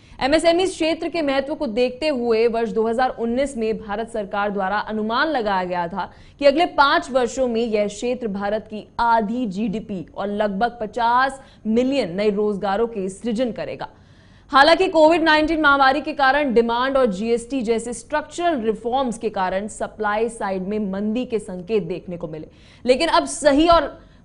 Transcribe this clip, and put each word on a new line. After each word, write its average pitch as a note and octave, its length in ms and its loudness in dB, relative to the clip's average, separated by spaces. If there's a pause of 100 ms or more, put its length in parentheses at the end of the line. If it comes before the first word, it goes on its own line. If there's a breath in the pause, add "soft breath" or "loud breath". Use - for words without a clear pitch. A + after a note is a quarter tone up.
(200 soft breath)
एमएसएमई E4 460 4
क्षेत्र E4 420 -2
के E4+ 140 -2
महत्व C#4 320 0
को D#4 120 -4
देखते B3 420 -2
हुए A#3+ 400 2
वर्ष A3+ 220 -2
दो A3 180 0
हज़ार A#3+ 220 0
उन्नीस B3 460 -4
में A3 220 -2
भारत G#3+ 320 -8
सरकार G#3 400 -4
द्वारा G3 280 -2
अनुमान A3 500 -2
लगाया G#3 360 -2
गया F3 240 -4
था F#3 220 -8 (300 loud breath)
कि C#4 60 2
अगले D4 220 6
पांच D4+ 420 2
वर्षों B3+ 380 0
में A3+ 120 0
यह G#3+ 280 0
क्षेत्र A#3+ 400 -4
भारत G3+ 420 -4
की G#3+ 160 -12 (140)
आधी A#3 480 2
जीडीपी G3 560 -6 (120)
और G3 120 -6
लगभग G#3 520 -2
पचास A#3+ 600 0 (260 loud breath)
मिलियन A#3 500 0
नए G#3 140 2
रोजगारों G3+ 560 0
के G#3 240 -6
सृजन A3+ 420 -4
करेगा। - 360 -10 (640 soft breath)
हालांकि D#4 380 6
कोविड D#4+ 340 6
नाइनटीन D#4 380 2
महामारी C#4 400 4
के D4+ 140 -6
कारण C#4 400 2
डिमांड A#3 420 2
और C4 100 4
जीएसटी A#3 560 -2
जैसे A3+ 300 -2
structural D4+ 680 -2
reforms A3+ 580 -2
के A3 120 -4
कारण F#3+ 380 -2
supply G#3+ 600 -4
side G3 400 -6
में G#3+ 100 -4 (140)
मंदी G#3+ 340 -4
के A3+ 120 -4
संकेत G3 440 -4
देखने F3 340 -8
को E3+ 120 -10
मिले, D#3 200 -14 (360 loud breath)
लेकिन C4 240 4
अब D#4 180 2
सही D4 420 4
और C4+ 300 4 (260 loud breath)